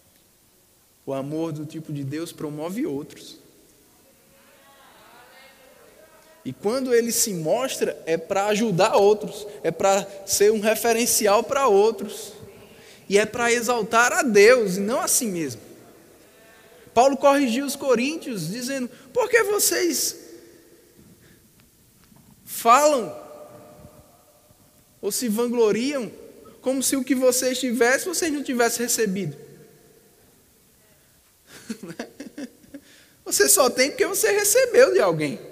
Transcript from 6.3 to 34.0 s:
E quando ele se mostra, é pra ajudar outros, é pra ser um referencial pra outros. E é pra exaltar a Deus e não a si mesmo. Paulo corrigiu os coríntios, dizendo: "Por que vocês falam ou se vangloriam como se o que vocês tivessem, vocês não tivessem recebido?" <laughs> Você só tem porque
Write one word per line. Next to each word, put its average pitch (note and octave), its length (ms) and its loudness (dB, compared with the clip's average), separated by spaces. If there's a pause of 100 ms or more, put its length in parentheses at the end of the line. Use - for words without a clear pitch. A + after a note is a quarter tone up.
E C3 80 -10
quando B3+ 400 -4
ele A#3 180 2
se G#3+ 220 -2
mostra, F3+ 720 -2
é E3 120 0
pra F#3+ 300 -2
ajudar G#3 480 2
outros, G#3 500 2 (180)
é E3 80 -2
pra G3 360 0 (180)
ser G#3 260 2
um A3 100 0
referencial A3+ 840 2
pra C#4 240 0
outros. G#3 680 0 (760)
E F#3+ 80 4
é G#3+ 80 4
pra A#3 260 -2
exaltar A#3 600 2
a F4 100 0
Deus G#3 560 6
e - 20 -4
não A3 200 -2
a F4+ 80 -4
si - 180 0
mesmo. D#3 360 -6 (1300)
Paulo C4+ 220 6
corrigiu C#4 500 2
os C4 100 -6
coríntios, B3 760 -2
dizendo: B3 400 -8 (240)
"Por A#4 160 0
que A4+ 140 4
vocês F#4 720 -2 (2250)
falam B3+ 680 2 (1900)
ou G3+ 100 -4
se A#3+ 180 -4
vangloriam A#3 840 0 (500)
como C4 220 -2
se - 120 -2
o C4 80 -2
que C4+ 120 0
vocês B3+ 440 0
tivessem, C4 540 0
vocês E4 200 -2
não C#4+ 100 -6
tivessem A#3+ 420 0
recebido?" G3 520 -4 (2250)
<laughs> - 880 -16 (680)
Você G4 240 0
só C4+ 200 4
tem C4 200 0
porque - 160 -2